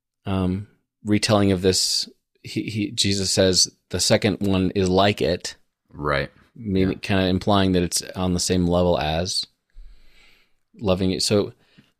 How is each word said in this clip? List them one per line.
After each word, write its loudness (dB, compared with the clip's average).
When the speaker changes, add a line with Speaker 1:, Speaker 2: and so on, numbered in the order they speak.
Speaker 1:
um, -2
retelling 2
of 0
this, 0
he, -8
he, -6
Jesus -2
says 2
the -6
second 2
one 0
is 0
like 2
it. -2
Speaker 2:
Right. -4
Speaker 1:
Meaning, 0
Speaker 2:
Yeah. -10
Speaker 1:
kinda 0
implying 2
that 2
it's -4
on -2
the 0
same 0
level 2
as -4
loving 0
it. -4
So 0